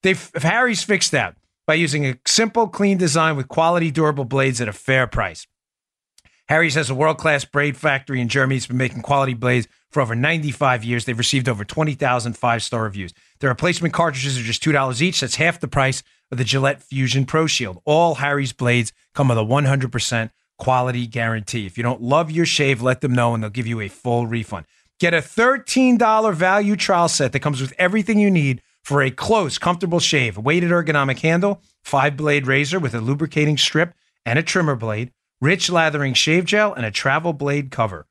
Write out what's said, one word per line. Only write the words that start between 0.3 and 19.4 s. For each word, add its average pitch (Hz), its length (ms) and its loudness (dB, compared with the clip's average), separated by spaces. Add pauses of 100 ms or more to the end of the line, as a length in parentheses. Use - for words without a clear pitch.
Harry's 214 480 0
fixed 196 260 0
that 110 240 -2 (320)
by - 80 2
using 151 320 0
a 127 100 -2 (100)
simple, 220 420 2
clean 196 280 2
design 160 380 2
with 135 140 -6
quality, 165 420 2
durable 147 340 0
blades 131 360 0
at 113 80 -2
a 101 40 -6
fair 131 360 0
price. 92 400 -6 (1000)
Harry's 156 280 2
has 139 140 -2
a 135 40 -2
world-class 151 500 0
braid 143 320 -2
factory 135 440 -2
in 120 80 -2
Germany. 131 300 2
It's - 100 -6
been 123 80 -4
making 127 260 -2
quality 135 320 0
blades 123 320 0 (240)
for 139 100 -2
over 113 140 0
ninety-five 135 680 0
years. 120 220 -2
They've 117 120 -4
received 127 300 0
over 104 160 -4
twenty 156 300 -2
thousand 123 400 -2
five-star 117 500 -2
reviews. 98 280 -8 (280)
Their 139 100 0
replacement 170 420 -2
cartridges 139 460 -2
are 117 60 -6
just 117 180 -4
two 156 80 2
dollars 135 320 0
each. 180 200 0
That's 123 140 -4
half 165 220 0
the 139 80 -6
price 135 380 0 (260)
of 123 80 -6
the 127 60 0
Gillette 135 400 0
Fusion 135 400 0
Pro 160 240 0
Shield. 95 360 -4
All 160 320 2
Harry's 139 360 -2
blades 120 400 0 (200)
come 139 140 0
with 117 120 4
a 110 60 0